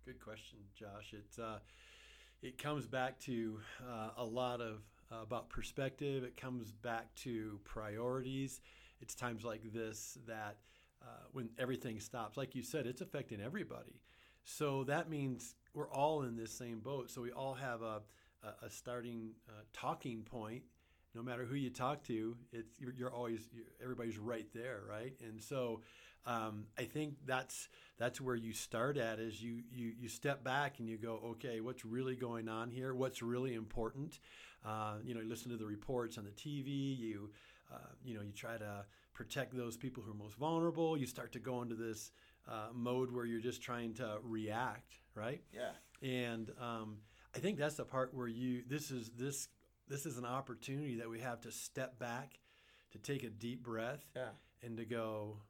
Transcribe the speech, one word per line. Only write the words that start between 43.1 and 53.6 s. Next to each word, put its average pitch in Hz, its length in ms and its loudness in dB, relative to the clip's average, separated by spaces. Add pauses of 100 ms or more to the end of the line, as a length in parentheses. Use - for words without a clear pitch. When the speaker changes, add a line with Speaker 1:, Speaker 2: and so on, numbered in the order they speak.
Speaker 1:
where 123 120 2
you're 117 160 2
just 123 220 0
trying 117 320 0
to 110 280 0
react, 113 720 2 (200)
right? 113 280 0 (100)
Speaker 2:
Yeah. 120 180 -2 (320)
Speaker 1:
And, 120 480 2 (100)
um, 110 380 -2 (360)
I - 40 -2
think 190 180 4
that's 147 200 4
the 127 80 0
part 131 280 2
where 123 160 0
you, 123 400 4
this 147 220 0
is, 117 260 -2
this, 139 320 0 (400)
this 135 180 -2
is 127 120 -2
an 123 60 -2
opportunity 131 720 0
that 113 120 -2
we 113 120 -4
have 120 220 -2
to 113 100 -8
step 127 480 -2
back, 123 380 -2 (520)
to - 80 -12
take 139 240 0
a 117 80 -2
deep 117 320 -2